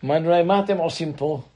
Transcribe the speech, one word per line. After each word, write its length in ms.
אמרנו 240
להם, 180
"מה 180
אתם 120
עושים 360
פה?" 280